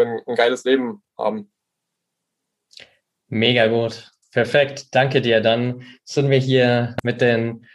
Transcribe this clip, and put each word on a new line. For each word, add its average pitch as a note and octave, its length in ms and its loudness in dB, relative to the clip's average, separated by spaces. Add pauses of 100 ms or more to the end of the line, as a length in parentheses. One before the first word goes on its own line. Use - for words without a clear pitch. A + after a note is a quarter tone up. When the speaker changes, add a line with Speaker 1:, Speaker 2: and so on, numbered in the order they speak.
Speaker 1:
ein, A2+ 200 -6
ein A#2+ 80 -6
geiles A#2+ 280 0
Leben B2 400 -2 (140)
haben. G#2+ 320 -6 (1800)
Speaker 2:
Mega A#2 340 2
gut. A#2 440 -4 (200)
Perfekt. C#3 640 -2
Danke C3+ 280 2
dir. A2+ 200 2
Dann A#2+ 400 -2 (220)
sind C#3 260 -2
wir C3+ 80 4
hier B2 680 2
mit A#2+ 160 -4
den A2+ 560 -2